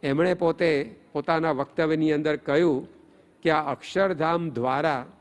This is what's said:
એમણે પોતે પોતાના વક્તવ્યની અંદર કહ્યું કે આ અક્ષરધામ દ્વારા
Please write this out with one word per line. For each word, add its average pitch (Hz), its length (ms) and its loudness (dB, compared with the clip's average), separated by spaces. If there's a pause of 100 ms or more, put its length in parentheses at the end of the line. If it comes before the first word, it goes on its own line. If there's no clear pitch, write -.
એમણે 160 320 2
પોતે 165 600 0 (160)
પોતાના 160 380 -2
વક્તવ્યની 156 640 0
અંદર 151 240 0
કહ્યું 147 520 0 (540)
કે 165 80 2
આ 151 200 0
અક્ષરધામ 170 800 -2
દ્વારા 131 560 -2 (140)